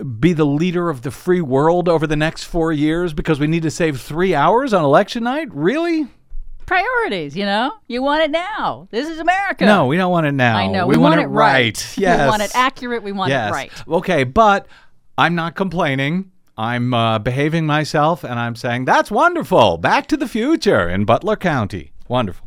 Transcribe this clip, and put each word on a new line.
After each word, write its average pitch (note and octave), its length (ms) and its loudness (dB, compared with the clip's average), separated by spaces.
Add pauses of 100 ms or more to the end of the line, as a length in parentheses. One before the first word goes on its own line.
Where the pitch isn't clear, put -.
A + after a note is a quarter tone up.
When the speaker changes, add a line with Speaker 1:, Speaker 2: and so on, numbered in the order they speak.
(200)
Speaker 1:
be E3 140 4
the D3+ 140 2
leader E3+ 420 0
of B2+ 140 -8
the C#3 80 -6
free F3+ 300 0
world D#3+ 460 2
over D#3+ 200 2
the D3+ 80 -2
next D#3 300 -4
four E3 260 -2
years D#3 420 0
because D#3+ 260 -2
we D3 60 0
need E3 160 0
to D#3+ 80 -2
save D#3 320 -2
three F3 320 -2
hours G#3 400 2
on F3+ 100 2
election F3+ 400 2
night? B3+ 300 -4
Really? D4+ 540 -2 (580)
Speaker 2:
Priorities, F4+ 720 -2
you G3+ 80 -2
know? G#3+ 280 -2 (140)
You A#3+ 140 -6
want D4 220 0
it D4 80 0
now. B3 580 -4
This C4 180 -4
is D#4+ 120 -8
America. F#4 440 -2
Speaker 1:
No, G3 220 6
we C3+ 120 0
don't F#3 140 0
want E3+ 140 2
it C#3+ 60 0
now. B2 260 2
Speaker 2:
I G2+ 80 0
know. F#2+ 220 -2
Speaker 1:
We - 80 4
Speaker 2:
We D#2+ 40 4
Speaker 1:
want E2+ 180 6
Speaker 2:
want - 40 2
Speaker 1:
it - 40 -4
Speaker 2:
it - 20 -4
right. C3+ 360 4
Speaker 1:
right. - 360 -4
Yes. F3 220 2
Speaker 2:
We C#3 60 2
want G#3 140 2
it G3+ 140 -6
accurate. B3 480 -2
We G3+ 80 -8
want G3 180 -2
Speaker 1:
Yes. A#2+ 220 -2
Speaker 2:
it - 20 -4
right. C#3 180 -8 (160)
Speaker 1:
Okay, E3 360 0
but G3 420 4 (500)
I'm D#3 200 2
not E3 180 -4
complaining. E3 800 -2 (260)
I'm, A#2+ 340 -2
uh, A2+ 280 2
behaving D3 480 -2
myself, D3+ 560 0
and B2 160 -6
I'm A#2 160 -4
saying, B2 300 -4
"That's G3 260 0
wonderful. G3+ 640 4
Back G3 300 0
to D4+ 100 -2
the C#4 100 -4
future G#3+ 640 2
in F#2+ 160 0
Butler B2 300 2
County." G#2+ 560 -4 (160)
Wonderful. A#2+ 400 -4